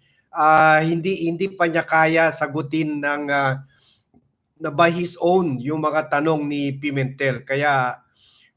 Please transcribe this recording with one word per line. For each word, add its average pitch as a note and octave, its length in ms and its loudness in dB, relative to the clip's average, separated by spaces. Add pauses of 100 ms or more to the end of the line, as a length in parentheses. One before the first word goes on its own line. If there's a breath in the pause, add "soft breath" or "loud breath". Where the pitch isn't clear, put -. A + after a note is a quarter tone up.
(320 soft breath)
Ah, D#3 480 6
hindi, E3 480 -2
hindi F3+ 240 -4
pa F3 160 0
niya D#3+ 160 -2
kaya D#3+ 480 2
sagutin D3+ 720 -4
ng, D3 280 -2
ah, C3+ 280 0 (1000 soft breath)
na D#3 120 -6
by E3+ 200 2
his F3 280 -6
own F3 400 0
yung D3+ 240 -4
mga D3+ 240 -2
tanong D3+ 400 0
ni C#3+ 280 -4
Pimentel. C3+ 680 -4
Kaya, C3+ 560 -2 (580 soft breath)